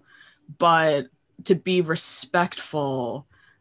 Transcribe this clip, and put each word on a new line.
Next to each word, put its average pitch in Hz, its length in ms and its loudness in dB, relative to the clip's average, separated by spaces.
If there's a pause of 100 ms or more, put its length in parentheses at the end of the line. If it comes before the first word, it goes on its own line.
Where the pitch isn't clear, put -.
(580)
but 160 500 2 (360)
to 185 120 4
be 180 260 2
respectful, 143 1500 -2 (340)